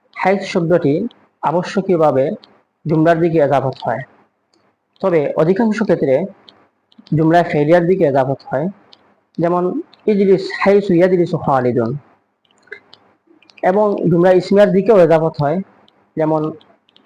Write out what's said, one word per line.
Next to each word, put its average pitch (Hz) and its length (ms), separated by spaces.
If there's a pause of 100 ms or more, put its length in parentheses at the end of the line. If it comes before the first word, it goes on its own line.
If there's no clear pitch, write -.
(220)
হাইসু 196 320
শব্দটি 165 380 (580)
আবশ্যকীয়ভাবে 160 720 (640)
জুমলার 160 340
দিকে 165 240
এজাফত 131 380
হয়, 123 180 (1000)
তবে 175 180 (220)
অধিকাংশ 202 360 (100)
ক্ষেত্রে 160 260 (1000)
জুমলায় 165 360
ফেলিয়ার 156 380
দিকে 175 200
এজাফত 135 300 (100)
হয়। 143 160 (760)
যেমন 175 220 (480)
ইজলিস 196 320 (180)
হাইসু 202 360
ইয়াজলিসু 175 460
খালিদুন, 123 460 (1800)
এবং 214 160 (240)
জুমলা 175 200 (100)
ইসমিয়ার 196 360
দিকেও 202 280
এজাফত 160 380
হয়, 147 160 (600)
যেমন 156 240 (640)